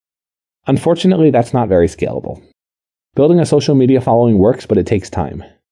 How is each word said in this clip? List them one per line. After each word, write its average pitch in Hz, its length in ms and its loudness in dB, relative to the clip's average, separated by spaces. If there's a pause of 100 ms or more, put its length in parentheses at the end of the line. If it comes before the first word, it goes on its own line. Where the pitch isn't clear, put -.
(680)
Unfortunately, 160 640 0
that's 120 220 -2
not 120 160 -2
very 87 180 2
scalable. - 560 -8 (760)
Building 165 240 4
a 147 40 0
social 147 300 0
media 131 260 2
following 117 380 2
works, 110 280 0
but 104 120 -2
it 87 80 -2
takes 104 240 -4
time. 82 320 -8 (300)